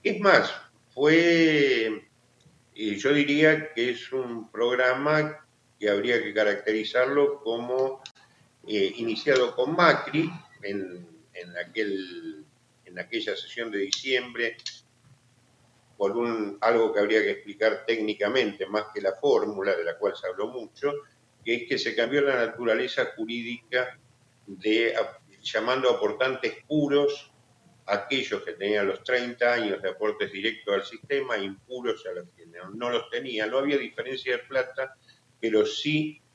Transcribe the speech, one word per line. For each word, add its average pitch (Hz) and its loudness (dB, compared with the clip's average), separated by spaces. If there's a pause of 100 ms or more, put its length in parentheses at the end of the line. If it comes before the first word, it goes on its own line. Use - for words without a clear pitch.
Es 196 0
más, 175 6 (400)
fue, 151 4 (680)
eh, 104 -4
yo 135 2
diría 151 4
que 120 0
es - -8
un 120 -6
programa 127 2 (320)
que 104 2
habría 110 2
que 104 -6
caracterizarlo 110 2
como, 123 -2 (640)
eh, 98 0
iniciado 120 2
con 139 0
Macri 160 2 (320)
en, 92 -8 (280)
en 87 -14
aquel, 87 -6 (420)
en 90 -16
aquella 104 -6
sesión 117 -10
de 101 -4
diciembre, 120 -2 (1400)
por 101 0
un, 113 -2
algo 113 4
que 104 0
habría 107 4
que 101 0
explicar 104 -2
técnicamente, 107 0
más 107 -2
que 104 -6
la 98 0
fórmula 101 2
de 85 -2
la 85 -2
cual 98 -2
se 95 -10
habló 98 -4
mucho, 127 -6 (520)
que 117 0
es 117 -6
que 135 0
se 117 -4
cambió 131 2
la 127 2
naturaleza 120 0
jurídica 120 -4 (480)
de 107 0
ap-, - -4 (220)
llamando 123 0
aportantes 120 -2
puros 143 2 (560)
a 101 0
aquellos 107 -2
que 87 -8
tenían 101 0
los 95 -4
treinta 120 0
años 110 -2
de 95 -2
aportes 107 -4
directos 101 -4
al 98 0
sistema, 131 -4
impuros 107 -6
a 92 -8
los 87 -10
que 85 -20
no, 90 -16
no 120 -6
los 117 -2
tenían. 113 -4
No 127 0
había 143 0
diferencia 127 -6
de 123 -2
plata, 131 -4 (420)
pero 107 4
sí 151 -2 (140)